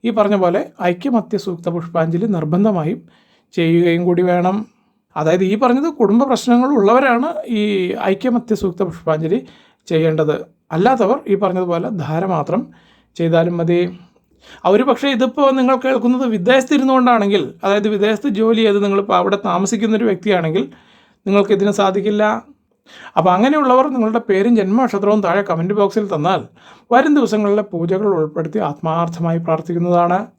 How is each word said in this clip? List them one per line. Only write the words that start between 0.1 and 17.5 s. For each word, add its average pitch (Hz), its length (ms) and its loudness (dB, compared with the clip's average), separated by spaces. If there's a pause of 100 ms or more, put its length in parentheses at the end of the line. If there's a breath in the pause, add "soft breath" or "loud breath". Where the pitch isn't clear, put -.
പോലെ 185 260 0 (220)
ഐക്യമത്യ 220 460 -2
സൂക്ത 175 320 -6
പുഷ്പാഞ്ജലി 170 560 -2 (100)
നിർബന്ധമായും 170 680 -2 (560 soft breath)
ചെയ്യുകയും 170 500 2
കൂടി 175 140 2
വേണം. 180 440 0 (540)
അതായത്, 160 240 2
ഈ 190 200 0
പറഞ്ഞത് 262 260 2 (100)
കുടുംബ 226 300 4
പ്രശ്നങ്ങൾ 247 400 2 (100)
ഉള്ളവരാണ് 247 540 2 (260)
ഈ 196 340 -2 (180)
ഐക്യമത്യ 240 500 -2
സൂക്ത 185 220 -4
പുഷ്പാഞ്ജലി 160 640 -4 (460 loud breath)
ചെയ്യേണ്ടത്. 156 440 0 (360)
അല്ലാത്തവർ 214 560 2
ഈ 202 80 2
പറഞ്ഞതുപോലെ 185 540 -2 (140)
ധാര 160 220 -4
മാത്രം 175 420 -2 (480 soft breath)
ചെയ്താലും 170 420 0
മതി. 175 400 -2 (680 loud breath)
ആ, - 40 4
ഒരു 214 140 4
പക്ഷേ 277 340 0
ഇതിപ്പോൾ 262 340 2
നിങ്ങൾ 262 320 2
കേൾക്കുന്നത് 254 420 0 (100)
വിദേശത്ത് 254 380 2
ഇരുന്നുകൊണ്ടാണെങ്കിൽ, 240 800 2 (100)